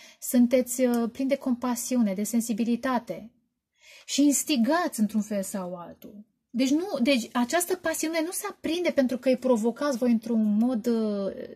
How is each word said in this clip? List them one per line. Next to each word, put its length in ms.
sunteți, 640
uh, 280
plini 160
de 80
compasiune, 800
de 80
sensibilitate 1080
și 160
instigați 800
într-un 220
fel 200
sau 340
altul. 540
Deci 160
nu, 160
deci 300
această 440
pasiune 460
nu 80
se 200
aprinde 400
pentru 280
că 100
îi 80
provocați 640
voi 120
într-un 460
mod, 300
uh, 460